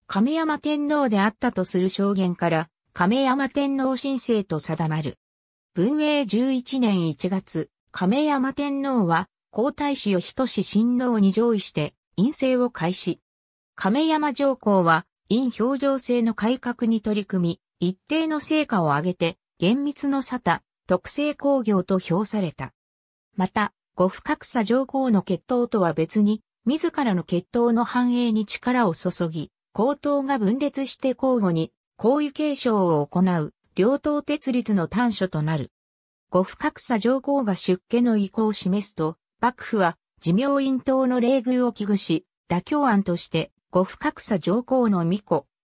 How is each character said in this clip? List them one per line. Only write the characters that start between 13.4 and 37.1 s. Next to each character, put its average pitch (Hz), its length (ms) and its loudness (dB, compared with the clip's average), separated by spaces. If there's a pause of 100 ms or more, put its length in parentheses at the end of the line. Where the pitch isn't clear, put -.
亀 262 320 2
山 302 260 0
上 277 220 0
皇 196 280 2
は、 165 220 2 (260)
院 247 280 0
表 254 180 0
情 269 220 0
制 240 220 0
の 226 120 0
改 240 240 0
革 240 300 -4
に 226 140 0
取 214 180 -2
り 196 40 -4
組 175 360 -2 (200)
み、 175 80 2
一 185 80 -2 (120)
定 320 180 0
の 311 140 -2
成 302 260 0
果 196 160 0
を 160 40 0
上 147 160 0
げ 180 120 -2
て、 190 240 -2 (220)
厳 240 240 2
密 285 240 -4
の 277 140 0
沙 247 160 -6
汰、 - 200 -2 (300)
特 180 200 0
製 294 280 -2
工 277 260 2
業 202 220 2
と 190 160 0
評 185 240 -2
さ 214 160 -4
れ 170 100 -2
た。 - 220 -10 (640)
ま 185 100 0
た、 - 260 -2 (220)
後 180 140 2
深 - 300 -4
草 - 260 -2
上 254 220 2
皇 262 260 0
の 190 100 4
血 175 260 -4
統 240 200 0
と 214 120 0
は 170 120 2
別 160 280 0
に、 214 220 2 (240)
自 311 240 0
ら 247 240 0
の 175 80 0
血 180 320 -4
統 240 180 2
の 233 120 2
繁 247 280 0
栄 240 200 2
に 214 120 0
力 247 440 0
を 160 60 0
注 - 160 -4 (180)
ぎ、 160 240 -8 (200)
皇 277 320 0
統 285 220 0
が 269 140 0
分 214 180 2
裂 277 280 -2
し - 100 -6
て 269 140 0
交 254 280 0
互 185 160 2
に、 160 160 -2 (260)
皇 269 260 2
位 285 100 -4
継 302 240 -2
承 185 440 2
を 143 60 -2
行 - 140 -2
う、 175 340 0 (220)
両 254 240 2
党 294 260 -2
設 294 240 -4
立 226 240 0
の 165 140 0
端 233 260 0
緒 185 140 -2
と 156 140 -4
な 156 140 -2
る。 135 140 -8 (600)
後 180 120 2
深 285 300 -4
草 - 260 -2
上 247 220 0